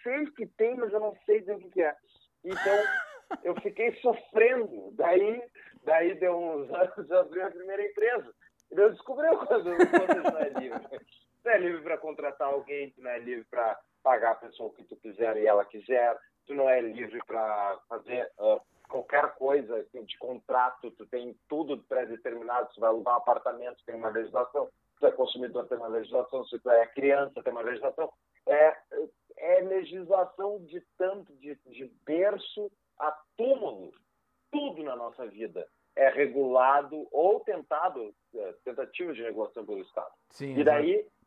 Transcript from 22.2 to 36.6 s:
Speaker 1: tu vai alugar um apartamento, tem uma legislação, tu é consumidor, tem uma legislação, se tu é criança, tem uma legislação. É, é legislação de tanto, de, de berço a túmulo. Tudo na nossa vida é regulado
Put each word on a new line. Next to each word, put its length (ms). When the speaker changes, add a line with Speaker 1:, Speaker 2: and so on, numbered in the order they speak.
Speaker 1:
tu 80
vai 80
alugar 260
um 40
apartamento, 640
tem 100
uma 140
legislação, 600
tu 80
é 40
consumidor, 560
tem 100
uma 100
legislação, 580
se 140
tu 100
é 180
criança, 540
tem 120
uma 80
legislação. 500
É, 300
é 240
legislação 1040
de 160
tanto, 400
de, 180
de 180
berço 640
a 120
túmulo. 540
Tudo 320
na 140
nossa 300
vida 380
é 140
regulado 1040